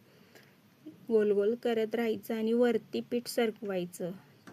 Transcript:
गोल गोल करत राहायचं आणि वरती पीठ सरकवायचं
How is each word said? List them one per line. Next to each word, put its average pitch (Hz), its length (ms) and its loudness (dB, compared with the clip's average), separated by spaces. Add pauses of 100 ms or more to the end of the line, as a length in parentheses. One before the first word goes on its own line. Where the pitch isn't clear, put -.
(1080)
गोल 214 240 4
गोल 202 220 2
करत 220 400 -2
राहायचं 226 420 -2
आणि 220 160 0
वरती 240 480 2
पीठ 240 260 -4
सरकवायचं 196 840 -4 (420)